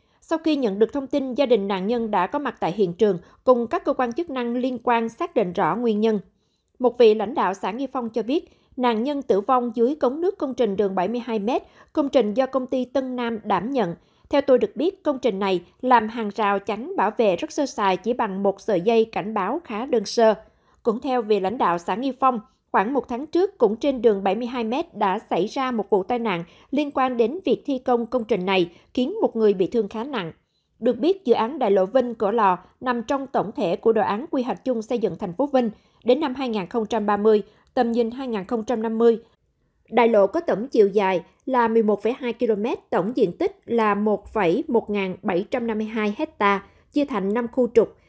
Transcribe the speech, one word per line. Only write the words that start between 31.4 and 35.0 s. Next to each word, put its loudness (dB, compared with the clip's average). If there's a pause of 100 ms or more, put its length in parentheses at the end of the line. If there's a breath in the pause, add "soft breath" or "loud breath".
Đại 0
lộ 4
Vinh, 0
Cửa 0
Lò 2 (240 loud breath)
nằm -4
trong -4
tổng -2
thể -2
của 2
đồ 0
án -2
quy 0
hoạch -8
chung 0
xây -4
dựng -2